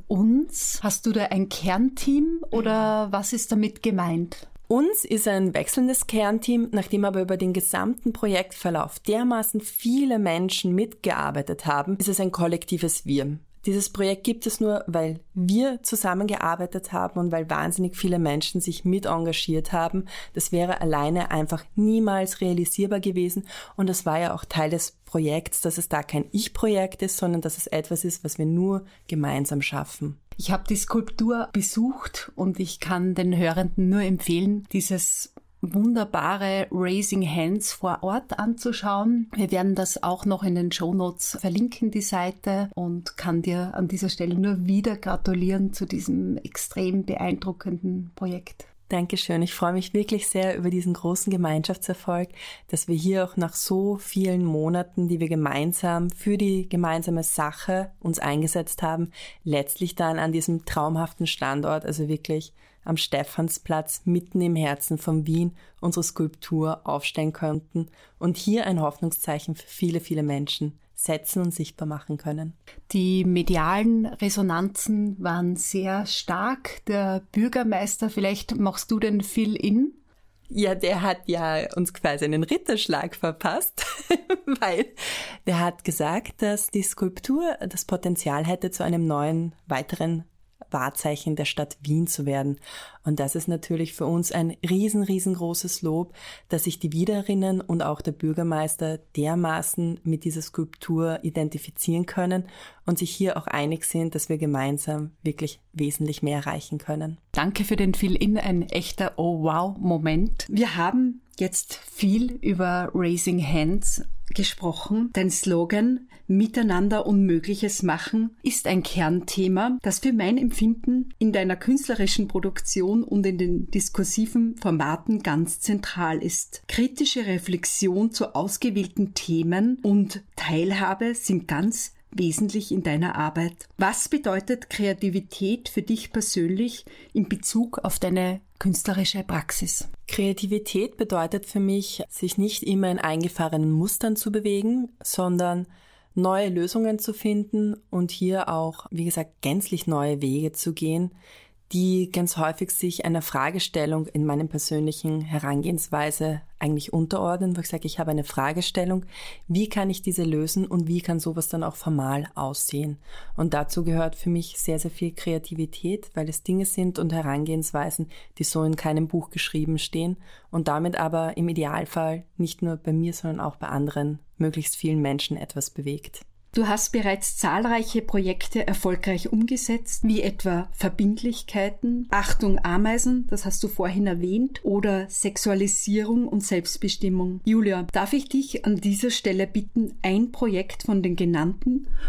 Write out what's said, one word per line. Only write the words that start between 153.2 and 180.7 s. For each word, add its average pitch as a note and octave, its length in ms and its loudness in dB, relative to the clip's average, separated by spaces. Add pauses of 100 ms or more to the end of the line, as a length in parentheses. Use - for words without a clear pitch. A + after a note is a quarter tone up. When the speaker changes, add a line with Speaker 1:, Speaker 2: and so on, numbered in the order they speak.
Speaker 2:
Fragestellung D#3 840 -2
in D3+ 180 0
meinem D3+ 220 0
persönlichen D#3 760 -2
Herangehensweise D3+ 1200 -2 (160)
eigentlich D3+ 340 -2
unterordnen, F3+ 640 0
wo E3+ 60 -2
ich E3 60 -8
sage, - 180 -6
ich - 140 -6
habe D#3+ 120 -2
eine D3+ 120 0
Fragestellung, F3+ 800 -2 (420)
wie G3+ 220 2
kann G3+ 200 0
ich F#3 120 -4
diese F3 220 0
lösen D#3+ 420 0
und F3 220 0
wie E3+ 140 0
kann E3+ 180 -2
sowas E3 280 -4
dann E3 160 -2
auch D3+ 120 -4
formal C#3+ 580 -2
aussehen? C#3+ 640 -4 (400)
Und D#3 160 0
dazu D3 300 0
gehört E3 320 2
für - 140 -4
mich E3+ 280 -2
sehr, D#3+ 220 -2
sehr E3 120 -4
viel E3+ 220 -4
Kreativität, E3 1040 -4
weil D#3 120 -2
es D#3 160 -6
Dinge F#3+ 220 0
sind F#3 320 0
und D#3+ 160 0
Herangehensweisen, D#3 960 -2 (300)
die - 40 -2
so D#3 200 0
in D#3 120 2
keinem D#3 320 0
Buch D#3+ 220 -2
geschrieben - 480 -2
stehen E3+ 400 -4 (320)
und E3 180 -2
damit D#3+ 320 0
aber D#3+ 380 0
im E3+ 120 2
Idealfall D#3+ 720 -2 (140)
nicht E3+ 260 -2
nur E3 140 0
bei D#3+ 160 -2
mir, E3 200 2
sondern D#3+ 260 -4
auch - 180 -6
bei - 100 -8
anderen, D3 520 -2 (180)
möglichst D#3 380 -2
vielen D#3 260 0
Menschen C#3+ 360 -2
etwas - 320 -6
bewegt. - 560 -8 (260)
Speaker 1:
Du A3 160 2
hast G#3 240 0
bereits G3 460 0
zahlreiche A3+ 640 2
Projekte G3+ 640 0
erfolgreich F#3 640 0
umgesetzt, A#3 720 0
wie A3 200 4
etwa F3+ 480 0